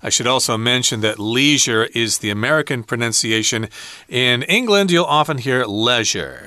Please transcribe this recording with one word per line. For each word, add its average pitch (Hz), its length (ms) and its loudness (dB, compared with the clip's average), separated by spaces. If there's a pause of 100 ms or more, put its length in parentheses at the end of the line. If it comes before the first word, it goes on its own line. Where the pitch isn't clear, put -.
I - 80 -8
should 113 180 0
also 123 300 2
mention 120 440 0
that 107 180 0
leisure 120 720 2
is 113 260 -2
the 110 100 -4
American 127 540 -2
pronunciation. 110 840 -2 (380)
In 123 360 0
England, 202 480 2
you'll 170 140 4
often 151 320 2
hear 127 280 0
leisure. 104 800 0